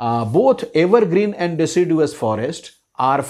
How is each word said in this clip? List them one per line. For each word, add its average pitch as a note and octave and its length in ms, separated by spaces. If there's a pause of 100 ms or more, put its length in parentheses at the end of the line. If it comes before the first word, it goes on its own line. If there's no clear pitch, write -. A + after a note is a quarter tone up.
Uh, A#2 320
both B3 300 (140)
evergreen G3+ 600
and E3+ 200
deciduous D#3+ 520 (120)
forest A2+ 380 (400)
are C3+ 280